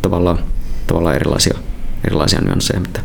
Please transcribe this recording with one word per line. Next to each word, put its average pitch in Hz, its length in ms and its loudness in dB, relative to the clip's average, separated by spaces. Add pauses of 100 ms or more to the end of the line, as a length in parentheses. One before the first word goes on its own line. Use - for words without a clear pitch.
tavallaan, 87 380 2 (480)
tavallaan 82 280 2
erilaisia, - 420 0 (480)
erilaisia - 360 2
nyansseja, - 380 0
mitä, - 260 -4